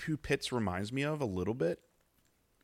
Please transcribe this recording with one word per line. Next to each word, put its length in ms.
who 120
Pitts 340
reminds 400
me 120
of 180
a 40
little 280
bit? 260